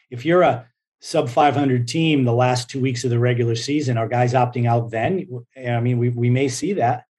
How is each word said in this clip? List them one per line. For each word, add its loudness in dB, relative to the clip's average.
If -14
you're 4
a, 0
sub -2
five 2
hundred 0
team 2
the 2
last 0
two -6
weeks -2
of 0
the 0
regular 0
season, -2
are -2
guys 0
opting 0
out 0
then? -4
I -4
mean, 0
we, 2
we 0
may 2
see -4
that. 0